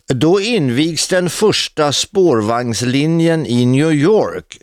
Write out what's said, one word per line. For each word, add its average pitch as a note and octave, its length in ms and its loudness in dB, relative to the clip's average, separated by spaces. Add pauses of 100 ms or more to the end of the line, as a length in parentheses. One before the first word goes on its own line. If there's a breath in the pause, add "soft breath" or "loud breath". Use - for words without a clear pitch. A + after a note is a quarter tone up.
då D#3 340 2
invigs D#3+ 680 -2
den F3+ 220 0
första - 600 -2
spårvagnslinjen C3+ 1500 0
i A#2+ 200 0
New C#3 260 2
York. C#3+ 720 0